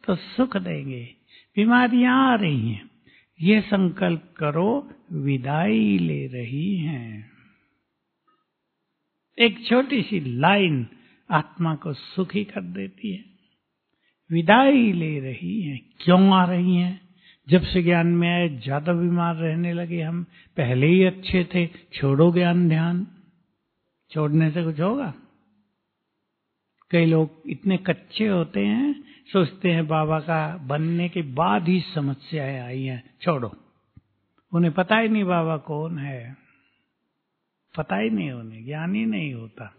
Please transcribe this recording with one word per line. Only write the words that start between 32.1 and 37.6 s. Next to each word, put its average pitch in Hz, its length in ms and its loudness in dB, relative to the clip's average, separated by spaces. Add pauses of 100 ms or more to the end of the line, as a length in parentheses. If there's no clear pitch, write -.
आई 127 220 -10
हैं, 131 220 -8 (180)
छोड़ो। 131 340 -4 (960)
उन्हें 170 200 2
पता 190 260 2
ही 226 100 0
नहीं 214 160 0
बाबा 165 320 0
कौन 156 420 -8
है, 135 380 -10 (1400)